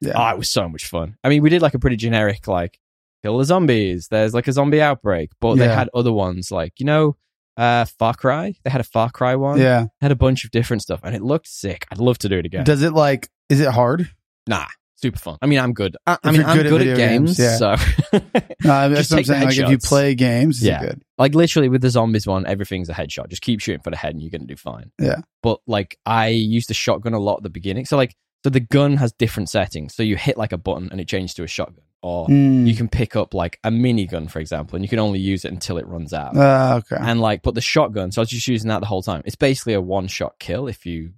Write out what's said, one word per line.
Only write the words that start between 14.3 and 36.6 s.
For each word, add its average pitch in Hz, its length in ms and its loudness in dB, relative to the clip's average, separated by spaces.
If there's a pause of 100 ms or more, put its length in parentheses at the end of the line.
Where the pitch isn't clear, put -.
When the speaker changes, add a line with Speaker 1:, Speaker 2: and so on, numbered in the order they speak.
Speaker 2:
Nah, 92 200 -2 (280)
super - 220 -4
fun. 82 240 -12
I 135 60 -2
mean, 143 100 4
I'm 123 160 0
good. 98 320 -4
I, 170 60 2
I 175 40 2
Speaker 1:
If - 100 -8
Speaker 2:
mean, 156 100 4
Speaker 1:
you're 156 140 6
Speaker 2:
I'm 160 80 6
Speaker 1:
good 156 100 4
at - 20 0
Speaker 2:
good 156 100 4
Speaker 1:
video 127 140 2
Speaker 2:
at 123 40 2
Speaker 1:
games, 123 400 4
Speaker 2:
games, - 20 2
Speaker 1:
yeah. 120 180 4
Speaker 2:
so 107 180 2
<laughs> - 380 0 (500)
Speaker 1:
No, 151 100 6
I 139 140 4
mean, 143 60 4
that's 147 160 2
Speaker 2:
just - 20 -2
Speaker 1:
what 156 60 4
I'm - 0 -
Speaker 2:
take - 0 -
the 147 60 4
Speaker 1:
saying. 135 220 2
Like, 131 80 4
if 131 40 2 (120)
you 135 80 6
Speaker 2:
headshots. - 100 -6
Speaker 1:
play 139 280 4
games, 123 420 2
is 117 60 -2
it 107 40 4
Speaker 2:
Yeah. 78 140 0
Speaker 1:
good? - 200 -8 (160)
Speaker 2:
Like, 139 180 4
literally 160 340 4
with 127 120 2
the 127 80 4
zombies 113 380 2
one, 95 180 -2
everything's 95 440 -6
a 82 40 -10
headshot. 78 360 -10
Just 87 120 -14
keep 113 200 -2
shooting 98 200 -6
for - 80 -8
the 80 80 -6
head 76 160 -6
and 78 80 -10
you're 80 100 -12
gonna 76 140 -10
do 67 100 -16
fine. 58 440 -14
Speaker 1:
Yeah. 67 220 -2 (200)
Speaker 2:
But, 110 240 -2
like, 104 400 -6
I 110 220 0
used 113 420 0
the 110 60 -6
shotgun 110 380 -2
a 107 60 -2
lot 101 180 -2
at - 60 -14
the 98 60 -12
beginning. 95 360 -8
So, 151 120 0
like, 131 180 0 (280)
so 139 80 0
the 131 80 2
gun 143 380 2
has 123 160 2
different 110 360 -4
settings. 82 460 -4
So 117 80 -2
you 107 120 0
hit, 127 220 -2
like, 107 140 -4
a 87 80 -4
button 87 320 -6
and 92 100 -8
it 80 60 -10
changes 95 280 -6
to 87 80 -10
a 80 40 -8
shotgun. - 360 -10 (200)
Or 87 240 -4
Speaker 1:
Mm. 135 400 4
Speaker 2:
you 117 80 4
can 117 120 -2
pick - 280 -4
up, 104 180 -4
like, 87 300 -6
a 110 80 -2
minigun, 101 580 0
for 80 100 -10
example, 78 360 -8
and 95 100 -4
you 95 40 -8
can 113 100 -2
only 101 200 0
use 95 240 -2
it - 80 -10
until 90 280 -8
it 62 80 -10
runs 85 260 -10
out. 73 240 -4
Speaker 1:
Uh, 131 420 4